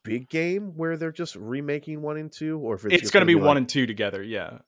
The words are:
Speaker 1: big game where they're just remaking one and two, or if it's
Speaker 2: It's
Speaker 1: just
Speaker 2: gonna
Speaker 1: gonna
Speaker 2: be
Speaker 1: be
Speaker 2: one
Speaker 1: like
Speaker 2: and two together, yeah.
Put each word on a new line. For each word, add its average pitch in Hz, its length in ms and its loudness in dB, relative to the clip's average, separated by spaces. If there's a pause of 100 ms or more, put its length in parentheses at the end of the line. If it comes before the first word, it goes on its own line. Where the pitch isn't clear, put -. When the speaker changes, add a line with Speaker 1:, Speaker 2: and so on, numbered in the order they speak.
Speaker 1:
big 120 260 -6
game 175 480 -4
where 165 200 -4
they're 160 160 -6
just 165 240 -10
remaking 143 640 -6
one 151 140 -6
and 156 160 -10
two, 156 260 -6
or 113 160 -4
if 95 100 -10
it's 196 100 2
Speaker 2:
It's 175 80 6
Speaker 1:
just 107 100 -4
Speaker 2:
gonna 196 120 10
Speaker 1:
gonna 170 40 2
Speaker 2:
be 170 60 8
Speaker 1:
be 156 60 6
Speaker 2:
one 147 140 8
Speaker 1:
like - 40 4
Speaker 2:
and 123 100 0
two 131 180 0
together, 101 360 -4
yeah. 104 460 -8